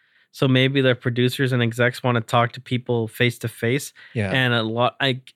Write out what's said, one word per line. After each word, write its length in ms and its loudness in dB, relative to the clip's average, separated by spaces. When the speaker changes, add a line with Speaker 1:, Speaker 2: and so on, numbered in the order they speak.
Speaker 1:
So 140 0
maybe 360 4
the 120 4
producers 580 0
and 100 2
execs 400 0
wanna 180 0
talk 320 0
to 80 -16
people 480 -4
face-to-face. 840 -2
Speaker 2:
Yeah. 160 -2
Speaker 1:
And 220 0
a 100 0
lot, 380 -2
I, 220 -2